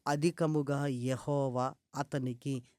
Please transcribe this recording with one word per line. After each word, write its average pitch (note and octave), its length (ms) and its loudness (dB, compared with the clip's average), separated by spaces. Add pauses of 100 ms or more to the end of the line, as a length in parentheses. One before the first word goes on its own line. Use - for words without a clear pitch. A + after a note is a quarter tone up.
అధికముగా D3 800 2
యెహోవా C3 880 0 (220)
అతనికి C3 680 -4 (160)